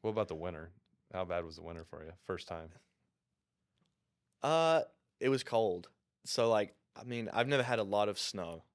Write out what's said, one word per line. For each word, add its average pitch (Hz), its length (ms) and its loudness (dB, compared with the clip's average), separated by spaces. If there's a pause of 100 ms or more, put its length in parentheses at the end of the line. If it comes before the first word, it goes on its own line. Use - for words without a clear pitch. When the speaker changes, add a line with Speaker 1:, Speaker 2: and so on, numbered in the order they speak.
Speaker 1:
What 110 100 -2
about 107 180 0
the 87 60 -6
winter? 80 380 -8 (400)
How 92 120 -2
bad 87 200 -4
was 80 120 -14
the 82 60 -18
winter 82 220 -12
for - 200 -16
you? 80 80 -14 (100)
First - 260 -8
time. 82 240 -10 (1700)
Speaker 2:
Uh, 160 400 4 (380)
it 127 80 2
was 135 160 2
cold. 101 440 0 (360)
So, 117 260 2
like, 104 240 2 (220)
I - 80 -14
mean, 120 280 -6
I've 123 160 2
never 139 140 4
had 120 160 2
a 110 60 2
lot 104 240 2
of 101 100 -4
snow. 85 460 -6 (100)